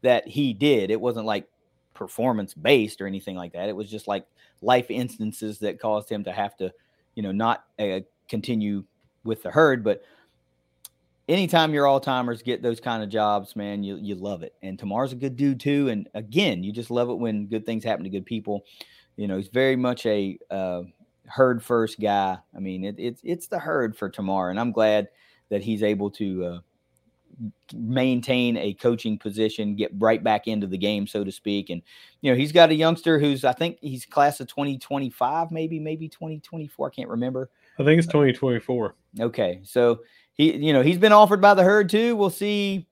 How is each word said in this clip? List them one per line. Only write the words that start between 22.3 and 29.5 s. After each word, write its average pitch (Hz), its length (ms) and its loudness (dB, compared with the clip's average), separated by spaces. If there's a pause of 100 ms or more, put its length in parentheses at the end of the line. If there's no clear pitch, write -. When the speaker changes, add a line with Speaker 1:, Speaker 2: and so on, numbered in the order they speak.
Speaker 1:
I - 60 -20
mean, 95 260 -8
it, 104 140 -10
it's, 120 240 -8
it's 175 240 -8
the 180 140 -6
Herd 147 360 -4
for 98 140 -8
Tamar, 95 400 -2
and 95 80 -4
I'm 120 140 -2
glad 107 340 2 (440)
that 101 120 -2
he's 107 220 -2
able 104 260 0
to, 95 340 -6
uh, 87 140 -8 (1160)
maintain 123 840 0
a 101 180 -4
coaching 113 440 -2
position, 107 560 -2